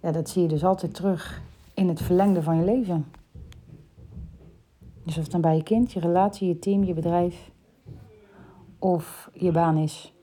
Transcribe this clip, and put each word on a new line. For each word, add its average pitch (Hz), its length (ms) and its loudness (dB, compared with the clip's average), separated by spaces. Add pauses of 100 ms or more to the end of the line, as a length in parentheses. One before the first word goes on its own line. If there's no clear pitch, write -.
ja, 170 120 -2
dat 160 160 -2
zie 185 140 0
je 170 60 2
dus 156 160 0
altijd 185 300 0
terug 180 480 -4 (320)
in 190 140 2
het 165 140 -2
verlengde 180 400 4
van 165 140 2
je 165 80 2
leven. 185 420 0 (2000)
Dus 160 120 -6
of 160 60 -4
het 151 100 -8
dan 175 80 0
bij 165 160 4
je 160 60 0
kind, 226 300 0
je 185 80 -4
relatie, 185 480 0
je 170 100 -2
team, 196 260 0
je 185 100 -2
bedrijf 175 560 -2 (1300)
of - 540 -2
je 180 180 -2
baan 165 260 4
is. - 360 -2 (100)